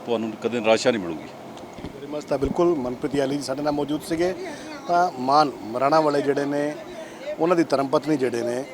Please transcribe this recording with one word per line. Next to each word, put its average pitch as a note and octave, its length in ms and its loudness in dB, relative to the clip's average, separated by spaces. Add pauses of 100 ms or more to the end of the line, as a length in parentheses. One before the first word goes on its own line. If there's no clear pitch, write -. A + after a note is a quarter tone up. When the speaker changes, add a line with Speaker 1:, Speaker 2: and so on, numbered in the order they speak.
Speaker 1:
ਤੁਹਾਨੂੰ A2+ 260 -2 (100)
ਕਦੇ A#2 180 0
ਨਿਰਾਸ਼ਾ A2+ 300 4
ਨਹੀਂ A2+ 120 2
ਮਿਲੂਗੀ। E2+ 220 -6 (640)
Speaker 2:
Very C#3+ 260 -12
much। D3+ 160 -8
ਤਾਂ D3 100 0
ਬਿਲਕੁਲ E3+ 360 2
ਮਨਪ੍ਰੀਤ B2 400 -4
ਯਾਲੀ C#3 220 0
ਜੀ C#3+ 60 -4
ਸਾਡੇ C3+ 200 -4
ਨਾਲ D3 100 0
ਮੌਜੂਦ D3 300 -2
ਸੀਗੇ। F3 320 0 (540)
ਤਾਂ F3 320 2
ਮਾਨ C#3 300 6 (120)
ਮਰਾਣਾ B2+ 380 2
ਵਾਲੇ C#3+ 220 2
ਜਿਹੜੇ C#3 220 2
ਨੇ, D3 300 -2 (640)
ਉਹਨਾਂ E3+ 180 4
ਦੀ E3 80 6
ਧਰਮ C#3 220 2
ਪਤਨੀ D3+ 300 2
ਜਿਹੜੇ A#2 260 0
ਨੇ, A#2+ 320 -2